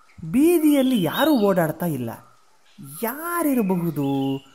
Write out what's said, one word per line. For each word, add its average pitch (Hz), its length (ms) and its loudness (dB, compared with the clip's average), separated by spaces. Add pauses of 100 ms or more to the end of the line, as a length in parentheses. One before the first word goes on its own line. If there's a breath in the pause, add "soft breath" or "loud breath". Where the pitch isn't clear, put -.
(320)
ಬೀದಿಯಲ್ಲಿ 285 720 4
ಯಾರೂ 247 360 2
ಓಡಾಡ್ತಾ 180 460 0
ಇಲ್ಲ, 127 240 -4 (960)
ಯಾರಿರಬಹುದು?" 185 1300 -2 (160)